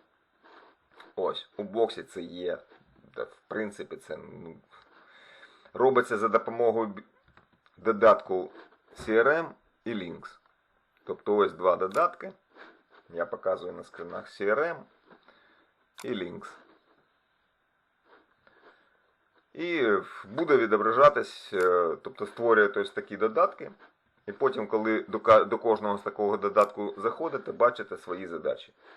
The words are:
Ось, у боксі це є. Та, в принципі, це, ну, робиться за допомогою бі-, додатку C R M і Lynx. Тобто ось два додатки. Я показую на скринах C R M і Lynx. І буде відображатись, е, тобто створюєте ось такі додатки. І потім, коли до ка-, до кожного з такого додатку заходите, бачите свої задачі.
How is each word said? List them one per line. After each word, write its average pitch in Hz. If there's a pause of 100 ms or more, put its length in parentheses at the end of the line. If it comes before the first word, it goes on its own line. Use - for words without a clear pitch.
(1160)
Ось, -
у 104
боксі 101
це -
є. 87 (560)
Та, -
в -
принципі, 104
це, -
ну, 80 (1200)
робиться 123
за 110
допомогою 113
бі-, 101 (720)
додатку 101 (500)
C -
R 113
M 160 (380)
і 113
Lynx. 85 (680)
Тобто 104
ось 98
два 87
додатки. 147 (800)
Я 85
показую 90
на 87
скринах 87
C 104
R 127
M 160 (1300)
і 123
Lynx. 92 (3000)
І 151 (260)
буде 143
відображатись, 113
е, 90
тобто 101
створюєте 107
ось 101
такі 104
додатки. 110 (560)
І 104
потім, 123
коли 110
до 104
ка-, 110
до 107
кожного 107
з -
такого 104
додатку 101
заходите, 127
бачите 117
свої 90
задачі. 78 (220)